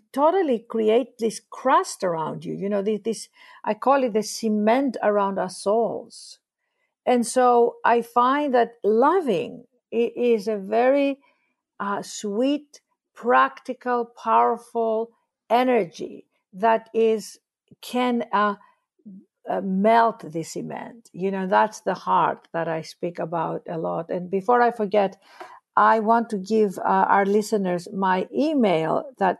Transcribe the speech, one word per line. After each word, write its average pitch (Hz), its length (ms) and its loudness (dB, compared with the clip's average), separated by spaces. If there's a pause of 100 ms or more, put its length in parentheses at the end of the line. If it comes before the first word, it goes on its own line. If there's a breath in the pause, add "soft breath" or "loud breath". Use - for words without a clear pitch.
(140)
totally 302 460 2
create 226 580 0
this 220 320 -4
crust 311 540 0
around 160 420 -4
you. 160 80 -8
You 180 160 -6
know, 202 140 -2
thi-, 208 200 -2
this, 220 240 -6 (360 loud breath)
I 214 100 -2
call 262 300 2
it 233 100 -2
the 214 100 0
cement 220 800 0
around 202 340 0
our 185 120 -2
souls. - 880 -4 (680)
And 240 220 2
so 240 560 4
I 233 180 4
find 254 520 0
that 233 300 2
loving 226 840 2 (280)
i-, 233 220 -2
is 226 320 0
a 214 100 -2
very, 262 600 0 (600)
uh, 202 220 -6
sweet, 247 800 -4 (340)
practical, 247 920 -2
powerful 226 1040 0 (380)
energy 240 760 0 (260)
that 220 420 0
is, 220 460 0 (420)
can, 247 500 -2
uh, 202 240 0 (920 soft breath)
uh, 185 140 -4
melt 202 720 2
the 165 100 -6
cement. 160 720 -12
You 185 160 -6
know, 190 160 -4
that's 214 360 2
the 190 120 -4
heart 175 600 0
that 165 140 -4
I 160 140 -4
speak 175 380 -10
about 170 500 -6
a 175 80 -8
lot. 170 320 -6
And 180 220 -8
before 196 300 2
I 233 100 4
forget, 202 500 -2 (540 loud breath)
I 220 240 6
want 226 300 0
to 214 80 -4
give, 208 420 0
uh, - 40 -10
our 190 420 4
listeners 196 680 0
my 185 400 -2
email 226 840 0
that 185 200 0